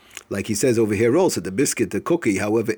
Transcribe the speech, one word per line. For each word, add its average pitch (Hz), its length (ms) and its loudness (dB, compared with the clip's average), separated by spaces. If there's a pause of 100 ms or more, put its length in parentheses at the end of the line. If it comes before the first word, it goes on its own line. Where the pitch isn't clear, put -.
(300)
Like 101 180 -6
he 107 80 -2
says 120 220 2
over 107 160 2
here 117 220 2
also, 170 240 2
the 95 140 -8
biscuit, 117 380 -2
the 98 100 -4
cookie, 117 360 0
however, 107 400 0